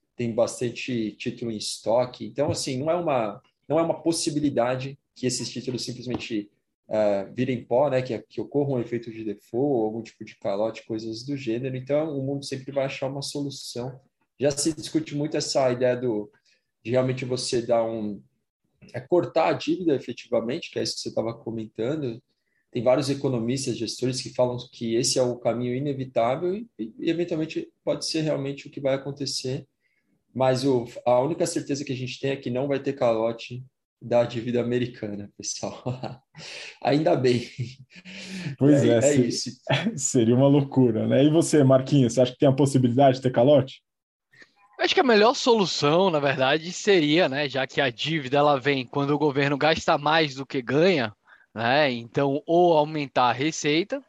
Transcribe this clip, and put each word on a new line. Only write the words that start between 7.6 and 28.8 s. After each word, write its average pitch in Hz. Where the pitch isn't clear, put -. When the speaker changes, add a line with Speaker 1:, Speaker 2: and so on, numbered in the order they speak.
Speaker 1:
pó, 135
né? 127
Que, 123
que -
ocorra 139
um 127
efeito 117
de 110
default, 117
algum 110
tipo -
de -
calote, 107
coisas 113
do 143
gênero. 127
Então, 143
o 135
mundo 139
sempre 135
vai 135
achar 135
uma 139
solução. 139
Já 135
se 156
discute 156
muito 147
essa 139
ideia 123
do, 110
de 110
realmente 127
você 123
dar 117
um, 110
é, 123
cortar 170
a 156
dívida 165
efetivamente, 120
que -
é 113
isso 110
que -
você 123
tava 117
comentando. 117
Tem 117
vários 127
economistas, 131
gestores 123
que -
falam 123
que 113
esse 131
é 131
o 123
caminho 123
inevitável 131
e, 233
e, 220
e 165
eventualmente 160
pode 147
ser -
realmente 139
o -
que -